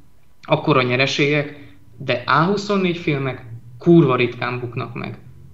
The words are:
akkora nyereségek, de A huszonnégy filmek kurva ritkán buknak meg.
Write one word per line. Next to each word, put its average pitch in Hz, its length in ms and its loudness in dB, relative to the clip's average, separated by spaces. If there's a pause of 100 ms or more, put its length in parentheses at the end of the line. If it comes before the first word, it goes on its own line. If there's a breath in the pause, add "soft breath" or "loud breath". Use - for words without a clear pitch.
(420)
akkora 147 400 2
nyereségek, 139 880 -2 (280)
de - 280 -4
A 143 180 4
huszonnégy 190 540 0
filmek 135 480 -4 (340)
kurva 156 360 6
ritkán 123 440 -2
buknak 120 340 -8
meg. - 240 -10 (360)